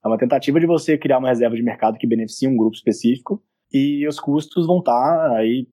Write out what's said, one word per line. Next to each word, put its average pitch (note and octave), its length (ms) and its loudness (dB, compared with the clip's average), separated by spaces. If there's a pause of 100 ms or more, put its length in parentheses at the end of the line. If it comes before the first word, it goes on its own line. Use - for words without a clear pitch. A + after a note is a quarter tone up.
é A2 40 -2
uma A2 100 0
tentativa C#3 420 2
de E3 60 2
você D#3+ 320 0
criar C3+ 200 0
uma C3 100 0
reserva A#2 280 2
de A#2 60 -4
mercado A2 340 -2
que B2 100 -4
beneficia A2+ 440 -2
um B2+ 60 2
grupo A2 200 2
específico B2 680 -2 (300)
e C#3+ 360 0
os D3 100 -6
custos D3+ 480 -2
vão F3 160 2
tá B2+ 540 2
aí A#2 360 0